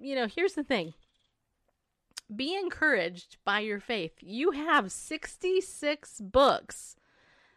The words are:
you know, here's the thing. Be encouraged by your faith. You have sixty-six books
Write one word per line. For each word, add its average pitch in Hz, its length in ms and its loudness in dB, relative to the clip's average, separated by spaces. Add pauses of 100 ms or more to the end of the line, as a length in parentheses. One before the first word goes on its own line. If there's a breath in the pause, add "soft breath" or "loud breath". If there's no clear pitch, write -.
you 269 140 -4
know, 247 120 2
here's 349 260 0
the 294 100 -2
thing. 175 320 -2 (1400)
Be 277 200 -4
encouraged 254 920 0
by 202 140 2
your 208 200 -4
faith. 196 400 -4
You 233 320 -2
have 285 400 2
sixty-six - 1300 -4
books 214 760 2 (600 soft breath)